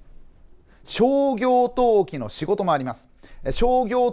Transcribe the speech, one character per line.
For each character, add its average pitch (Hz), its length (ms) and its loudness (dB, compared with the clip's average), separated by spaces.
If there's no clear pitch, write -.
商 269 500 0
業 247 300 2
登 233 420 2
記 156 100 -12
の 113 120 -8
仕 - 160 -10
事 196 180 -2
も 175 100 0
あ 147 60 2
り 131 60 -6
ま 123 100 -8
す。 - 140 -20
え、 131 80 -4
商 247 360 2
業 247 260 0